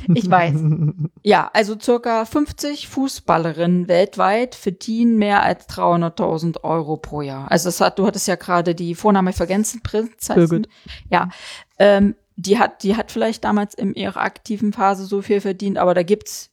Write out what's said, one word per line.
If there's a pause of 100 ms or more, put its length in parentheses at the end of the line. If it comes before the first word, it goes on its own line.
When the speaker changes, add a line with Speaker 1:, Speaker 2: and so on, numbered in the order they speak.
(140)
Speaker 1:
Ich
weiß.
Speaker 2:
<laughs> (580)
Speaker 1:
Ja,
also
circa
fünfzig
Fußballerinnen
weltweit
verdienen
mehr
als
dreihunderttausend
Euro
pro
Jahr.
Also
das
hat,
du
hattest
ja
gerade
die
Vorname
vergessen,
Prinz
heißt
Speaker 2:
Birgit. (160)
Speaker 1:
sie. (200)
Ja, (500)
ähm, (220)
die
hat,
die
hat
vielleicht
damals
in
ihrer
aktiven
Phase
so
viel
verdient,
aber
da
gibt's,